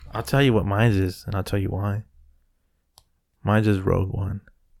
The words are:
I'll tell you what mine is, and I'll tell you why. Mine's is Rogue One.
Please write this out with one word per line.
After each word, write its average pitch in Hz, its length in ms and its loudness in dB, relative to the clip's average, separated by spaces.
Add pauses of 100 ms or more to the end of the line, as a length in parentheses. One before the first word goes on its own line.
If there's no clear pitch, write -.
(140)
I'll 113 100 -6
tell 139 180 0
you 135 100 4
what 107 140 2
mine 104 260 2
is, 95 340 0
and 98 100 -6
I'll 95 80 -4
tell - 160 -4
you 95 100 -4
why. 101 340 -4 (1400)
Mine's 107 240 2
is 101 120 4
Rogue 95 320 0
One. 98 300 -4 (400)